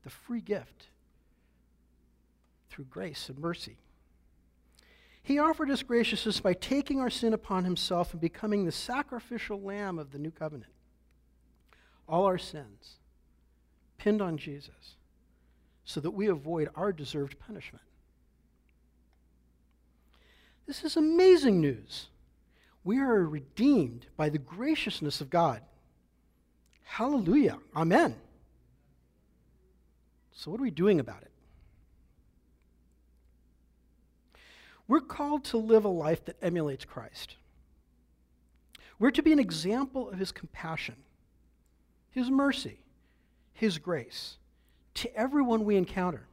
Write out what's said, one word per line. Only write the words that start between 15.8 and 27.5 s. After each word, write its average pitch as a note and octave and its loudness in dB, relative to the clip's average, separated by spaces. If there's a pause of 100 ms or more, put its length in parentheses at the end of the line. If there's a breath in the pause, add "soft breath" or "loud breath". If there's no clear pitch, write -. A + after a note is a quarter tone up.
so - -8
that D#3+ -6
we G#3 -2
avoid D#3 -2
our G3 -2
deserved C#3+ -8
punishment. - -18 (2750 soft breath)
This - -12
is D#4 -2
amazing D#4+ 8
news. - -4 (760 soft breath)
We A3+ 0
are A3+ 4
redeemed D3+ 2 (100)
by D3+ 0
the D3+ -2
graciousness F3+ -4
of C#3 -10
God. D3 2 (1200)
Hallelujah. A#3+ 2 (140)